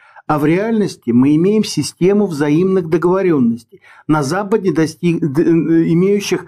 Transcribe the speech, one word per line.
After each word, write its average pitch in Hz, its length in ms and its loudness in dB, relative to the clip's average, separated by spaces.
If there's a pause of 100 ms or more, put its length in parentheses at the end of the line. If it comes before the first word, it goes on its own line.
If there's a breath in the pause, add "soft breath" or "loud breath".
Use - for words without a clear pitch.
(280 soft breath)
А 151 100 0
в 143 80 -2
реальности 196 640 -2
мы 131 260 4
имеем 202 280 2
систему 196 640 -2
взаимных 165 600 0
договоренностей, 160 920 -2 (260 soft breath)
на 156 140 0
Западе 190 500 -2
достиг-, 165 480 -2
д-, 156 240 0
э, 165 480 2
имеющих 190 560 0